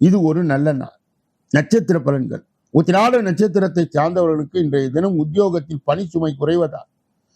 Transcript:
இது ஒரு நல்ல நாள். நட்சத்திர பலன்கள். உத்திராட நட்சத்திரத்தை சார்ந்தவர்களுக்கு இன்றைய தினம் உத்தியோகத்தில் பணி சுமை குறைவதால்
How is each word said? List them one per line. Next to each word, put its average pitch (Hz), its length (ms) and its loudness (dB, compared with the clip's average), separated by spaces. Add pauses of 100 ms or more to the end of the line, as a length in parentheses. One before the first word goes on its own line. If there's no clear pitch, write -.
இது 185 220 6
ஒரு 156 220 2
நல்ல 143 280 0
நாள். 131 240 -8 (540)
நட்சத்திர 165 480 2
பலன்கள். 131 440 -4 (300)
உத்திராட 190 480 4
நட்சத்திரத்தை 185 640 0
சார்ந்தவர்களுக்கு 160 760 -2
இன்றைய 139 300 0
தினம் 170 280 -2
உத்தியோகத்தில் 160 680 -2
பணி 156 200 -2
சுமை 160 280 -4
குறைவதால் 156 560 -4 (460)